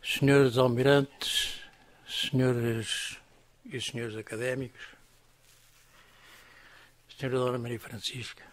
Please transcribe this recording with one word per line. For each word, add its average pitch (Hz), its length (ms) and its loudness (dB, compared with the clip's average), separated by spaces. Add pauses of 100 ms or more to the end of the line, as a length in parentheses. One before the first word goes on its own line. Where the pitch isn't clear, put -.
Senhores 139 560 4
almirantes, 131 1000 2 (480)
senhores 120 1080 -2 (480)
e 147 160 -10
senhores 117 360 -8
académicos, 123 680 -6 (2250)
senhora 131 220 -2
Dona 123 200 0
Maria 120 200 -6
Francisca - 640 -12 (100)